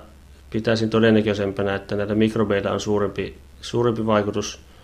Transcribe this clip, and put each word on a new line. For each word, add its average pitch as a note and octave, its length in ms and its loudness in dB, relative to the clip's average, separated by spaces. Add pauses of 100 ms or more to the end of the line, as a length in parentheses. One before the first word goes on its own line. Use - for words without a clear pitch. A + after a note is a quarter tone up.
(500)
pitäisin A2 400 0
todennäköisempänä, G#2 840 2
että G2 220 -6
näillä G#2 180 -2
mikrobeilla G#2 560 0
on G2 100 -2
suurempi, G2+ 560 -2 (240)
suurempi A#2 460 -2
vaikutus. G#2 540 0 (240)